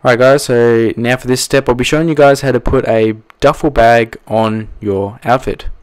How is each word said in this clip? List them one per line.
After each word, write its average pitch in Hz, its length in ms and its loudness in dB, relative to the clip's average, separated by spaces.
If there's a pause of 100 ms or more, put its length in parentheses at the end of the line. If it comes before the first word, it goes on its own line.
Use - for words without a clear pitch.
Alright 120 140 2
guys, 135 240 4
so 117 540 2
now 120 180 -2
for 127 120 -10
this 123 120 -2
step, 135 300 -2
I'll 123 60 2
be 123 100 -2
showing 160 240 0
you 156 60 -2
guys 139 260 4
how 135 100 -2
to 123 80 0
put 127 300 -2
a 110 260 0 (240)
duffel 151 300 0
bag 117 480 2 (100)
on 110 400 -2 (140)
your 101 420 -4
outfit. 131 440 -2 (160)